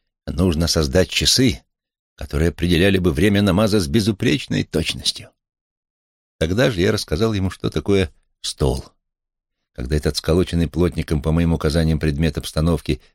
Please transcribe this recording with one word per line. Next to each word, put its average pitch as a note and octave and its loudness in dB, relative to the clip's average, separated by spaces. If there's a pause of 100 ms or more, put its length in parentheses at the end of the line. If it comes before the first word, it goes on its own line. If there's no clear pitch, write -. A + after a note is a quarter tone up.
(260)
Нужно E2 0
создать E2 0
часы, - 0 (540)
которые D2+ -2
определяли F2 2
бы F2 2
время G2+ 2
намаза G2+ 2
с F2 0
безупречной G#2+ -2
точностью. - -6 (1080)
Тогда G#2 2
же F#2 -2
я G2 2
рассказал G#2+ -2
ему, F#2+ -2
что - -6
такое F#2+ 0 (280)
стол. - -2 (920)
Когда B1+ -4
этот D2+ -2
сколоченный E2+ 0
плотником D#2 -2
по D#2 -2
моим E2 2
указаниям D#2+ 0
предмет D#2 0
обстановки D#2 -2 (140)